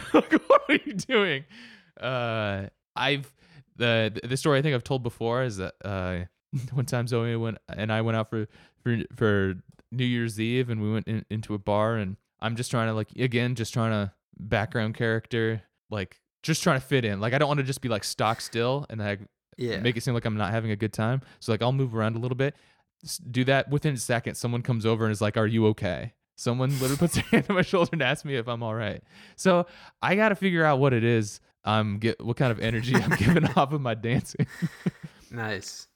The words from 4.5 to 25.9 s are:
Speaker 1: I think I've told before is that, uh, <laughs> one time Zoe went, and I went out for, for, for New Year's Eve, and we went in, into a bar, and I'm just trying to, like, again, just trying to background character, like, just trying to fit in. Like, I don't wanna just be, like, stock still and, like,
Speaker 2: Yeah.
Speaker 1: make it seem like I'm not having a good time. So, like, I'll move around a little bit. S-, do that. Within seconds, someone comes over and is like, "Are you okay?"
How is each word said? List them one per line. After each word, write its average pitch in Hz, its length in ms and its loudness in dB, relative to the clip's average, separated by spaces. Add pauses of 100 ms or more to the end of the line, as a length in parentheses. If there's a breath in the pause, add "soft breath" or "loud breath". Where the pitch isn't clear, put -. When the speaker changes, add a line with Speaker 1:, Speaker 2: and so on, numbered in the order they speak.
Speaker 1:
I 135 60 4
think 151 100 2
I've 120 100 -2
told 131 200 -2
before 120 400 -2
is 110 140 -4
that, 92 260 -6
uh, 92 360 -4 (280)
<laughs> 127 260 -8
one 123 120 -2
time 120 220 -2
Zoe 117 280 -2
went, 113 220 -4 (120)
and 107 220 -4
I 110 100 2
went 113 160 0
out 110 120 -2
for, 107 180 -4 (340 soft breath)
for, 117 160 0 (180)
for 98 400 4 (360)
New 127 140 -2
Year's 117 340 -2
Eve, 120 300 0
and 110 120 -2
we 107 100 0
went 110 160 -2
in, 110 220 -4
into 110 240 -4
a 101 60 -4
bar, 107 380 2
and 101 180 -4 (240)
I'm 113 160 -2
just 120 160 -6
trying 113 160 0
to, 110 60 0
like, 107 240 -4
again, 120 380 0
just 113 180 -4
trying 113 180 0
to 101 200 0 (280)
background 110 560 -2
character, 113 640 0 (280)
like, 101 300 -6 (240)
just 160 200 -2
trying 139 160 2
to - 60 -6
fit 131 200 2
in. 101 140 0
Like, 117 140 0
I 135 40 2
don't 147 120 4
wanna 147 140 2
just 131 180 -4
be, 123 80 -4
like, 107 160 -2
stock 113 360 -2
still 123 480 -2
and, 113 120 -8
like, 101 180 -4 (380)
Speaker 2:
Yeah. 113 220 -2
Speaker 1:
make 113 180 0
it 113 60 -4
seem 127 100 0
like 117 120 -2
I'm 107 120 -2
not 104 140 0
having 113 200 -2
a 104 40 0
good 107 180 -2
time. 120 280 0 (200 loud breath)
So, 117 100 -2
like, 104 100 0
I'll 123 120 2
move 135 220 0
around 113 200 0
a 113 40 -6
little 123 180 -4
bit. 139 180 -2 (480 soft breath)
S-, - 140 -10
do 123 280 -2
that. 135 240 2
Within 143 280 0
seconds, 117 420 -2
someone 120 220 -2
comes 113 240 0
over 113 200 2
and 107 60 2
is 104 100 -2
like, 104 160 2
"Are 110 100 4
you 113 200 4
okay?" 104 460 -2 (240)